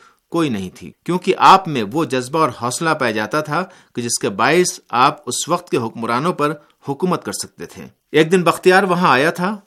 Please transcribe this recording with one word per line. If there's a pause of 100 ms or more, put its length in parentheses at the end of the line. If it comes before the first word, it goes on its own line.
(280)
کوئی
نہیں
تھی، (140)
کیونکہ
آپ
میں
وہ
جذبہ
اور (120)
حوصلہ
پایا
جاتا
تھا (300)
کہ
جس
کے
باعث (100)
آپ
اس
وقت
کے
حکمرانوں
پر (340)
حکومت
کر
سکتے
تھے۔ (260)
ایک
دن
بختیار
وہاں
آیا
تھا (100)